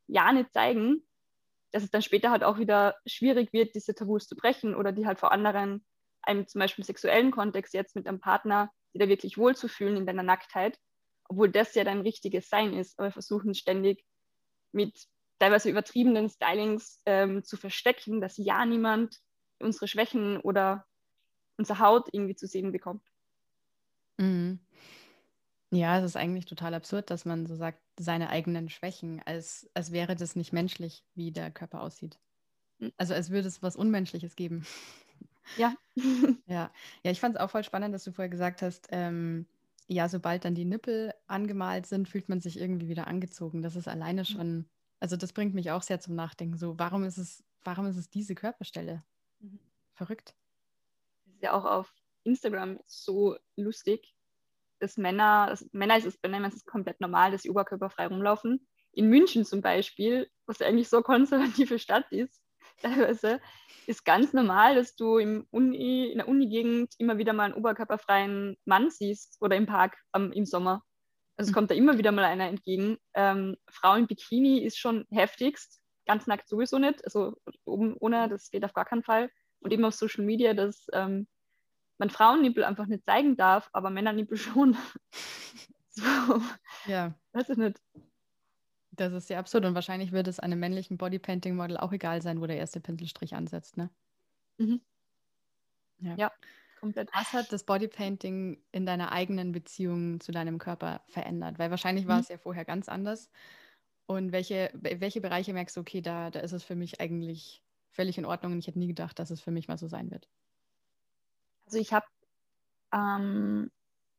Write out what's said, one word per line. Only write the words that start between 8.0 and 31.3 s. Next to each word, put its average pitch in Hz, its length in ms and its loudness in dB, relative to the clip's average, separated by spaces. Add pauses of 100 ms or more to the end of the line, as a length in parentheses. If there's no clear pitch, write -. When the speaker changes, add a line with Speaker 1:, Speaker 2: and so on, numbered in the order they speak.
Speaker 1:
einem 190 140 -6
Partner, 208 500 2 (220)
sich 190 80 -2
da 202 80 4
wirklich 196 300 0
wohlzufühlen 220 580 2
in 190 100 -4
deiner 185 160 -4
Nacktheit, 185 560 0 (500)
obwohl 196 220 4
das 214 240 2
ja 196 100 4
dein 202 180 -2
richtiges 196 460 -4
Sein 208 260 0
ist. 185 240 -6
Aber 202 100 -2
wir 190 40 -6
versuchen 208 420 -4
ständig 190 500 0 (680)
mit 208 340 -4 (320)
teilweise 208 320 6
übertriebenen 240 580 2
Stylings, 214 800 -4
ähm, 196 380 2
zu - 120 -10
verstecken, 220 640 -2
dass 185 160 -6
ja 202 300 0
niemand 226 520 0 (400)
unsere 214 300 -4
Schwächen 208 500 -2
oder 196 480 0 (720)
unsere 208 220 -2
Haut 226 320 6
irgendwie 196 240 -4
zu 190 100 -12
sehen 190 260 -6
bekommt. 185 340 -10 (1120)
Speaker 2:
Mhm. 185 400 0 (1120)
Ja, 175 260 4
es 185 60 0
ist 175 120 -4
eigentlich 180 280 -4
total 165 300 -8
absurd, 202 360 -6
dass 175 140 -6
man 165 220 -4
so 165 100 -10
sagt, 165 240 -8 (180)
seine 170 300 -2
eigenen 165 400 -4
Schwächen, 165 560 -10
als, - 500 -12
als 165 160 -6
wäre 175 260 -2
das 170 200 -8
nicht 170 160 -6
menschlich, 170 520 -4 (100)
wie 165 180 -8